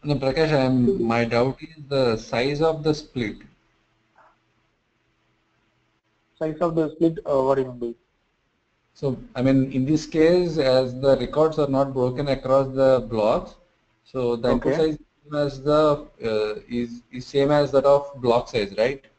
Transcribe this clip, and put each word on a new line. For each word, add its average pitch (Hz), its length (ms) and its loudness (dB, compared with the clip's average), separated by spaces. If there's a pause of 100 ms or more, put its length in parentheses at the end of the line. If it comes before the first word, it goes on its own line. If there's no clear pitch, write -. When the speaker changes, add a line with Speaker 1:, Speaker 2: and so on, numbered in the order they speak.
Speaker 1:
No, 147 120 0
Prakash, 135 360 0
I'm, 131 480 2
my 117 240 2
doubt 117 380 0
is 151 260 -20
the 131 280 0
size 131 440 -4
of 156 220 0
the 156 100 0
split. 113 440 -6 (3000)
Speaker 2:
Size 160 220 -6
of 170 140 -2
the 156 160 0
split, 165 340 0
uh, 139 160 0
what 135 140 2
do 139 80 -2
you 127 60 -6
mean 123 100 -16
by? 120 160 -8 (1000)
Speaker 1:
So, 135 220 -4 (200)
I 123 60 -4
mean, 135 300 2
in 131 140 -2
this 151 200 0
case, 165 520 2
as 127 420 2
the 135 180 4
records 156 420 0
are 143 80 0
not 135 240 0
broken 127 360 -2
across 131 460 2
the 131 340 4
blocks, 117 460 0 (500)
so 120 300 -4
the 120 160 -2
input 120 220 0
Speaker 2:
Okay. 156 180 0
Speaker 1:
size 151 80 -8 (300)
is 147 60 -14
as 139 280 -4
the, 147 460 2 (160)
uh, 107 440 -2
is, 120 340 -8 (100)
is 123 120 -12
same 139 280 0
as 147 180 2
that 135 140 2
of 143 360 4
block 120 280 2
size, 101 280 -4
right? 127 280 -2 (140)